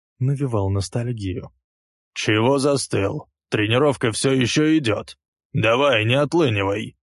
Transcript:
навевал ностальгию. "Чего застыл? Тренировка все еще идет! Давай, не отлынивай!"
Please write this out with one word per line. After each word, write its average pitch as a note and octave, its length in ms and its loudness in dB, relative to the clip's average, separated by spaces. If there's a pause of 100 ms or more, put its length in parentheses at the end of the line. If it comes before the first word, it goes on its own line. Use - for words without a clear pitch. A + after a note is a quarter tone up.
(200)
навевал B2+ 500 -2
ностальгию. G2 800 -6 (640)
"Чего A#2 440 2
застыл? C3 680 -2 (240)
Тренировка A#2+ 600 0
все C3+ 200 0
еще D3+ 460 2
идет! - 380 -4 (360)
Давай, A#2 520 2
не A#2 100 2
отлынивай!" A2+ 840 0 (100)